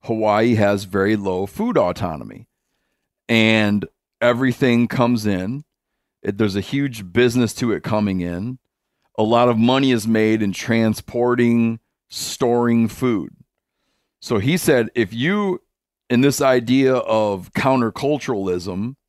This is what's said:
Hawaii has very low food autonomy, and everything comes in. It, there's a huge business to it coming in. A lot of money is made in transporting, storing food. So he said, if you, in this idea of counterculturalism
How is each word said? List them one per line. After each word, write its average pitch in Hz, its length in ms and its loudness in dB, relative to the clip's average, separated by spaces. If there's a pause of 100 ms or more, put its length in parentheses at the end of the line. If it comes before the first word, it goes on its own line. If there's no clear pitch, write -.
Hawaii 110 520 2
has 101 280 2
very 98 320 0
low 98 300 -4
food 208 320 -4
autonomy, 87 720 -4 (800)
and 110 560 2 (340)
everything 120 720 2
comes 120 360 0
in. 104 380 -4 (580)
It, 98 160 -6
there's 104 200 0
a 98 40 -2
huge 117 520 -6
business 120 400 2
to 120 180 -4
it 82 120 -4
coming 104 360 -2
in. 90 400 -8 (580)
A 110 60 0
lot 117 240 4
of 117 100 2
money 127 340 4
is 110 180 0
made 110 320 2
in 98 100 -2
transporting, 117 1300 0 (300)
storing 120 800 0
food. 117 400 -2 (920)
So 113 200 -2
he 139 180 0
said, 123 360 2
if 113 200 -2
you, 185 480 -2 (480)
in 120 100 2
this 139 220 2
idea 131 540 2
of 107 580 -2
counterculturalism 113 1400 -2 (120)